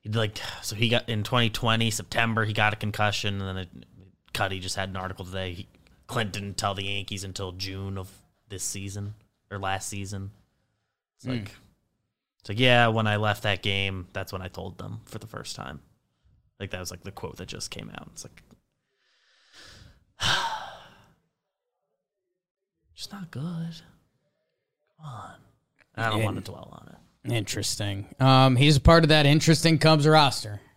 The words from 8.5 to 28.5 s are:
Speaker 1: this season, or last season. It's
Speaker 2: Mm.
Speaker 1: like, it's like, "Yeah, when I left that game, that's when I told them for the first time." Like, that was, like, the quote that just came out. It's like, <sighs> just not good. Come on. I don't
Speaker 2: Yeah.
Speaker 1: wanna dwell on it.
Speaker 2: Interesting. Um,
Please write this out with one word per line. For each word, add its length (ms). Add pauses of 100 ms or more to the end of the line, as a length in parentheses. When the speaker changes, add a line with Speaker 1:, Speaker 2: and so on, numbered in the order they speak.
Speaker 1:
this 120
season, 520 (360)
or 80
last 300
season. 420 (840)
It's 100
Speaker 2:
Mm. 40
Speaker 1:
like, 240 (840)
it's 100
like, 100
"Yeah, 280
when 180
I 100
left 280
that 180
game, 500
that's 200
when 100
I 60
told 300
them 280
for 120
the 80
first 300
time." 240 (800)
Like, 120
that 80
was, 100
like, 140
the 80
quote 260
that 80
just 240
came 240
out. 180
It's 120
like, 180 (1800)
<sighs> 80 (2750)
just 180
not 180
good. 120 (1500)
Come 100
on. 280 (600)
I 140
don't 80
Speaker 2:
Yeah. 60
Speaker 1:
wanna 160
dwell 320
on 160
it. 440
Speaker 2:
Interesting. 760 (140)
Um, 360